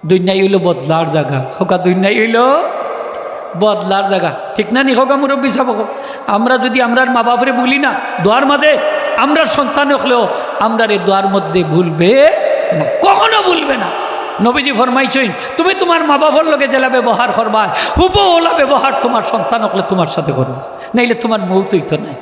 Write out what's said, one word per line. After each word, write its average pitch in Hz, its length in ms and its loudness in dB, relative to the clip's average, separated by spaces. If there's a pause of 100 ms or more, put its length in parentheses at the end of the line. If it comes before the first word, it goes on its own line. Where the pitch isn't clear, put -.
দুনিয়াই 185 360 2
হইল 190 160 2
বদলার 160 540 0
জায়গা, 139 340 -2 (140)
হোকা 185 180 0
দুনিয়াই 185 420 0
হইল 226 220 2 (1160)
বদলার 196 500 0
জায়গা, 175 220 0 (240)
ঠিক 214 180 -2
না 269 100 2
নি? 269 100 2
হোকা 262 220 2
মুরব্বী 277 340 0
সাহেব, 254 200 -2
হোক। 214 180 -4 (400)
আমরা 233 300 2
যদি 254 240 0
আমরার 240 300 2
মা 240 120 2
বাপরে 247 280 2
ভুলি 247 260 0
না 277 160 0 (300)
দোয়ার 233 220 4
মাঝে, 294 320 2 (400)
আমরার 294 280 2
সন্তান 277 460 0
হলেও 247 360 2 (320)
আমরার 226 320 2
এই 202 140 2
দোয়ার 196 220 2
মধ্যে 180 360 0
ভুলবে 170 680 4 (420)
না, 165 120 0 (160)
কখনো 427 400 2
ভুলবে 311 360 0
না। 196 80 -4 (560)
নবীজি 254 300 0
ফরমাইছেন, 254 600 0 (260)
"তুমি 349 160 2
তোমার 349 300 0
মা 294 140 2
বাবার 311 280 2
লগে 285 220 0
জেলা 262 220 0
ব্যবহার 240 420 0
করবা, 214 360 0 (320)
হুবহু 370 380 4
ওলা 330 160 2
ব্যবহার 269 380 2 (100)
তোমার 240 220 0
সন্তান 226 400 -2
হলে 190 260 -2
তোমার 180 180 0
সাথে 156 240 -4
করবে, 131 300 -4 (340)
নাইলে 240 180 2
তোমার 226 260 -2
মৌত 190 340 -2
হইতো 156 240 -2
নাই।" 151 240 -8